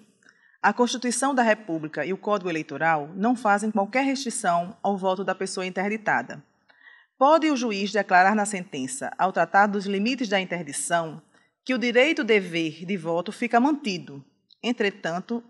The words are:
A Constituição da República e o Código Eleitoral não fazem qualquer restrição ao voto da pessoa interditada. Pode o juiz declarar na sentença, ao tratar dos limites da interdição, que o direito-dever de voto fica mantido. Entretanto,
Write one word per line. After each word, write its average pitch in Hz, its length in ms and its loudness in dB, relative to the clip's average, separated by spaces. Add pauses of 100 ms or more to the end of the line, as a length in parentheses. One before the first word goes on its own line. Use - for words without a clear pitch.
(600)
A 208 120 4
Constituição 247 640 0
da 247 80 4
República 160 640 -2
e 180 40 -4
o 190 60 -4
Código 196 320 -2
Eleitoral 156 640 -2
não 226 200 2
fazem 214 340 2
qualquer 208 340 0
restrição 208 800 -2
ao 196 160 0
voto 190 260 -2
da 185 120 -2
pessoa 190 280 -6
interditada. 185 800 -2 (760)
Pode 302 320 6
o 277 40 2
juiz 208 360 -2
declarar 196 440 4
na 208 120 2
sentença, 143 680 -8
ao 185 160 0
tratar 196 360 4
dos 202 180 -2
limites 214 420 -2
da 190 140 0
interdição, 170 800 -4 (420)
que - 80 -6
o 254 60 0
direito-dever 208 1080 2
de 190 140 -2
voto 170 340 -4
fica 240 280 0
mantido. 185 640 -2 (380)
Entretanto, 208 880 -4